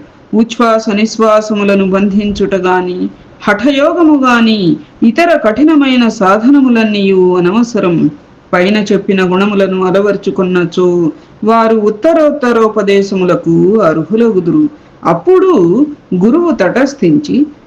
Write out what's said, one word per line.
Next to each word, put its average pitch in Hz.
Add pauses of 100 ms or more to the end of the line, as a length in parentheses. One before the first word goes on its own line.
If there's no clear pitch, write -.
(340)
ఉచ్ఛ్వాస 226
నిశ్వాసములను 208
బంధించుట 202
గాని, 180 (340)
హఠయోగము 294
గాని, 226 (260)
ఇతర 330
కఠినమైన 254
సాధనములన్నీయు 208
అనవసరం. 180 (420)
పైన 202
చెప్పిన 190
గుణములను 190
అలవర్చుకున్నచో 180 (320)
వారు 226
ఉత్తరోత్తరోపదేశములకు 208
అర్హులగుదురు. 175 (360)
అప్పుడు 277 (280)
గురువు 285
తటస్థించి 214 (200)